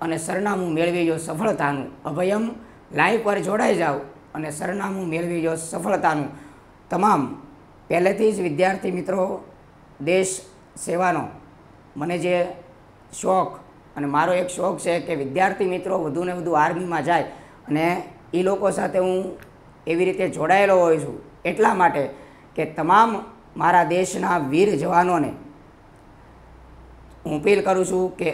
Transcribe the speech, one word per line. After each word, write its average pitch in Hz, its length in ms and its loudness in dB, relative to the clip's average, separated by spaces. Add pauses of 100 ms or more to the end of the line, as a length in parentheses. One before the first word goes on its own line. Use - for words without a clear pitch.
અને 160 160 -2
સરનામું 185 560 -2
મેળવી 170 340 2
લો 165 100 2
સફળતાનું. 156 720 -2 (160)
અભયમ 196 480 -2 (400)
લાઈવ 180 320 2
પર 202 160 0
જોડાઈ 208 400 0
જાઓ 147 200 0 (360)
અને 156 160 -6
સરનામું 190 560 -6
મેળવી 170 380 -4
લો 160 100 0
સફળતાનું. 165 720 -2 (600)
તમામ 180 320 2 (680)
પહેલેથી 202 480 2
જ 196 60 -4
વિદ્યાર્થી 185 500 0
મિત્રો 185 520 -4 (560)
દેશ 180 340 0 (420)
સેવાનો 170 480 0 (720)
મને 165 240 -4
જે 180 160 0 (760)
શોખ, - 480 0 (360)
અને 147 120 -4
મારો 151 260 2
એક 180 160 0
શોખ 185 340 -2
છે 170 100 0 (140)
કે 170 80 -2
વિદ્યાર્થી 185 520 0
મિત્રો 185 360 -2
વધુને 165 300 -4
વધુ 175 180 -6
આર્મીમાં 165 520 0
જાય, 165 220 0 (420)
અને 151 180 0 (480)
એ 180 100 2
લોકો 196 280 0
સાથે 190 280 -2
હું 185 380 -2 (500)
એવી 165 180 0
રીતે 185 200 0 (100)
જોડાયેલો 190 400 4
હોઉં 165 280 6
છું 135 140 -8 (280)
એટલા 214 300 2
માટે 170 280 2 (520)
કે 160 100 -2
તમામ 180 440 4 (460)
મારા 170 300 4
દેશના 180 540 0 (120)
વીર 185 260 4
જવાનોને 175 540 2 (1900)
હું 165 140 -4
અપીલ 202 220 4
કરું 185 240 2
છું 185 300 -2
કે - 180 -4